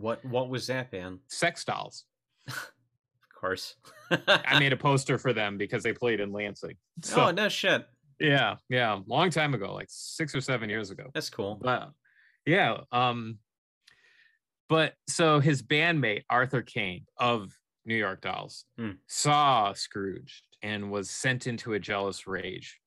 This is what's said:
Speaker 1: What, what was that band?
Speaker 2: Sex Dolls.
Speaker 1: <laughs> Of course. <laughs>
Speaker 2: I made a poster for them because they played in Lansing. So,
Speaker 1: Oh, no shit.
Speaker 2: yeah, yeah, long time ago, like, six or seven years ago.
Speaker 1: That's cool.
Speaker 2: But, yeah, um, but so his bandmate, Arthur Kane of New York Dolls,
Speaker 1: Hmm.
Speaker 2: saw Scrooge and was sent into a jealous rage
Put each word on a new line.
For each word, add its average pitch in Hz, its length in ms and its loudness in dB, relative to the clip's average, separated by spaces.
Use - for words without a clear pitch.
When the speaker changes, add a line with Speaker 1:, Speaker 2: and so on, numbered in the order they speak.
Speaker 1:
What, 113 240 -4
what 127 240 -2
was 127 180 -6
that 127 240 -4
band? 92 380 -10
Speaker 2:
Sex - 360 -2
Dolls. - 400 -8
Speaker 1:
<laughs> 131 60 -10
Of - 20 -18
course. 92 340 -4
<laughs> - 0 -
Speaker 2:
I 175 480 4
made 139 140 4
a 127 60 0
poster 135 400 2
for 123 160 2
them 101 240 0
because 101 240 -2
they 113 100 0
played 113 280 0
in 101 120 -4
Lansing. 101 420 -8
So, 233 240 4
Speaker 1:
Oh, 185 40 6
no 202 200 2
shit. 160 360 2
Speaker 2:
yeah, 135 380 4
yeah, 120 360 2
long 147 220 2
time 151 240 2
ago, 98 220 -2
like, 98 160 -10
six - 440 -8
or 135 60 0
seven 113 300 -2
years 104 200 -4
ago. 98 220 -14
Speaker 1:
That's 156 160 -6
cool. 101 340 -6
Speaker 2:
But, 127 280 0
yeah, 147 320 2
um, 120 440 0
but 160 240 2
so 156 320 4
his 143 240 4
bandmate, 151 680 2
Arthur 127 320 2
Kane 104 420 -6
of 117 340 0
New 113 100 -2
York 98 280 -2
Dolls, - 420 -8
Speaker 1:
Hmm. 110 140 -6
Speaker 2:
saw 135 680 4
Scrooge - 680 -8
and 104 280 -4
was 101 200 -4
sent 127 360 -2
into 113 280 -4
a 101 40 0
jealous 98 480 -4
rage 92 600 -8